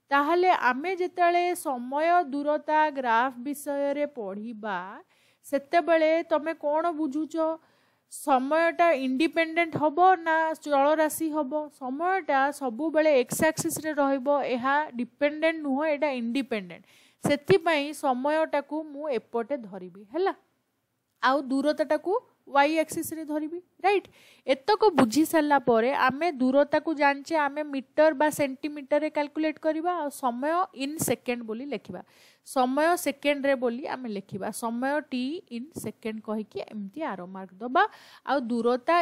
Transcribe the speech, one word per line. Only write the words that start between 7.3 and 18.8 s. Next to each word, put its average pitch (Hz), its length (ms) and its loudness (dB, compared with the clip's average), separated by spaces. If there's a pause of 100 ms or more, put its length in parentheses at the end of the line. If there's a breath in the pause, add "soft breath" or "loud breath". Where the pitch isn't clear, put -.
ସମୟଟା 320 760 2
ଇଣ୍ଡିପେଣ୍ଡେଣ୍ଟ 320 840 0
ହବ 294 220 0 (160)
ନା 330 200 0 (180)
ଚଳ 285 320 2 (100)
ରାଶି 311 360 0
ହବ? 294 200 -4 (280)
ସମୟଟା 294 600 0 (120)
ସବୁବେଳେ 294 680 0
ଏକ୍ସ - 260 -2
ଆକ୍ସିସ୍ରେ 311 480 -2
ରହିବ, 277 340 0 (160)
ଏହା 262 320 0 (200)
ଡିପେଣ୍ଡେଣ୍ଟ 302 720 -2
ନୁହଁ, 269 200 0
ଏଇଟା 294 260 0
ଇଣ୍ଡିପେଣ୍ଡେଣ୍ଟ। 233 720 -6 (400 soft breath)
ସେଥିପାଇଁ 311 720 2
ସମୟଟାକୁ 294 880 0